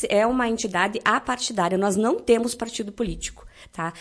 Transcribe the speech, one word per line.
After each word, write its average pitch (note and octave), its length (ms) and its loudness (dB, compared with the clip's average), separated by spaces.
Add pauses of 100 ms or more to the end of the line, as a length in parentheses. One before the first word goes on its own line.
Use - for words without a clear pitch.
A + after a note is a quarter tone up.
é G#3 180 4
uma B3 220 2
entidade G#3 560 0
apartidária, G#3 720 0
nós G3 180 2
não A3+ 240 2
temos A#3 360 2
partido A3+ 380 -8
político, - 540 -8 (240)
tá? E3+ 300 -6